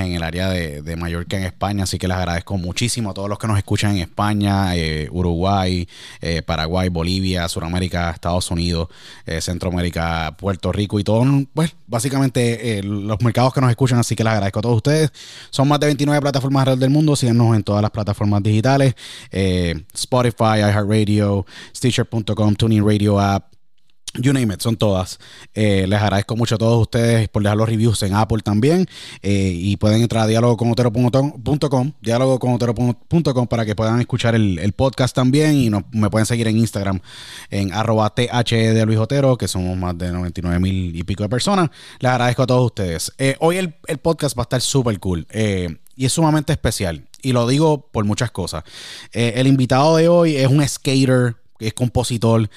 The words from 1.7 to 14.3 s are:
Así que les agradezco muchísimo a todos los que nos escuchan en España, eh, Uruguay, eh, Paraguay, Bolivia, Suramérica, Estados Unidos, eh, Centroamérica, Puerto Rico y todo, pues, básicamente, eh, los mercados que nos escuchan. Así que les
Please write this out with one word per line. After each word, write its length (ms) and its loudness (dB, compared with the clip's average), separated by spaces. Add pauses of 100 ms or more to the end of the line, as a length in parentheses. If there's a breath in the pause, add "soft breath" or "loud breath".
Así 140 -6
que 80 -4
les 100 -2
agradezco 400 -4
muchísimo 540 -4
a 40 -12
todos 140 -8
los 100 -6
que 100 -6
nos 100 0
escuchan 380 -2
en 60 -2
España, 760 0
eh, 340 -4
Uruguay, 760 0 (320 loud breath)
eh, 220 -4
Paraguay, 460 -2
Bolivia, 600 -2
Suramérica, 640 -4
Estados 400 -4
Unidos, 380 -2 (380 loud breath)
eh, 140 -6
Centroamérica, 1000 -4
Puerto 320 -4
Rico 300 -2
y 40 -4
todo, 200 2 (280)
pues, 220 -2 (140)
básicamente, 920 -2
eh, 60 -4
los 380 -4
mercados 320 2
que 80 0
nos 80 4
escuchan. 280 2
Así 160 0
que 80 -2
les 120 2